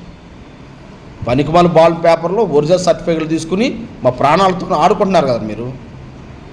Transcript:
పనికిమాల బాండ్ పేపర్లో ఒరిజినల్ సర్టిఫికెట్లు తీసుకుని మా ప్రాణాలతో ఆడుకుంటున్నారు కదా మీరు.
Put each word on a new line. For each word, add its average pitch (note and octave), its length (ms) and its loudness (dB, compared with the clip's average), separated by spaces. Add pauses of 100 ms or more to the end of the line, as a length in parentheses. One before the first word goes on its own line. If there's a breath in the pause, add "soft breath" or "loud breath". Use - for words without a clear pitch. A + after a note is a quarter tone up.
(1300)
పనికిమాల D3+ 400 2
బాండ్ E3+ 360 4
పేపర్లో E3+ 400 2
ఒరిజినల్ D#3 380 0
సర్టిఫికెట్లు D#3+ 460 -2
తీసుకుని F#3 520 -4 (240)
మా B2+ 60 4
ప్రాణాలతో F3 680 0
ఆడుకుంటున్నారు F3 500 2
కదా A#2+ 140 -2
మీరు. G#2+ 340 -8 (800)